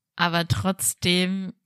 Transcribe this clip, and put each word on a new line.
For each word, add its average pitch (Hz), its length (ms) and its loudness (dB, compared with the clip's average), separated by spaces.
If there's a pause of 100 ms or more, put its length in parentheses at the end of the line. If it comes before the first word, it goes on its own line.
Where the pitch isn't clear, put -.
(160)
Aber 170 320 0
trotzdem 185 1040 0 (140)